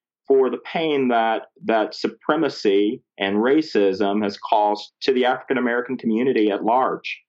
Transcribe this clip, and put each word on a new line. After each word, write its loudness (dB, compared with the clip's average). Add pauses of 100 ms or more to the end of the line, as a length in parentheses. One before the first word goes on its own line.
(280)
for 4
the -4
pain -2
that, 0 (220)
that 0
supremacy 0 (160)
and 0
racism 2
has -4
caused 0 (100)
to 0
the 2
African -2
American -2
community 0
at -4
large. -2